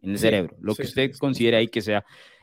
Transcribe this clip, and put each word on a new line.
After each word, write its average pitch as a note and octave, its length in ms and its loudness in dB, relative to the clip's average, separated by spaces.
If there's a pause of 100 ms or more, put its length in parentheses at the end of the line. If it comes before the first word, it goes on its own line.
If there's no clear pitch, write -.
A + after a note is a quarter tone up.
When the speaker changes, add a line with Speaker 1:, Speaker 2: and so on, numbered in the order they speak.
Speaker 1:
en F#2+ 80 -8
el G2+ 80 -4
Speaker 2:
Sí, - 40 -2
Speaker 1:
cerebro, G#2 380 2
lo G#2 140 -4
Speaker 2:
sí, - 40 -6
Speaker 1:
que C#3 40 -8
Speaker 2:
sí, C3 60 -6
Speaker 1:
usted C3 240 -2
Speaker 2:
sí, - 80 -20
Speaker 1:
considere A#2 360 2
Speaker 2:
sí. A2 40 4
Speaker 1:
ahí A2+ 80 0
que A2 140 -4
sea. G#2 220 -2 (380)